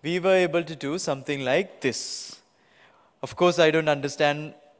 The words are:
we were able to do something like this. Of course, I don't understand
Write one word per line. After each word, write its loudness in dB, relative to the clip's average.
we -2
were 4
able 2
to -10
do -6
something -4
like -2
this. -6
Of -12
course, 2
I 6
don't 2
understand -2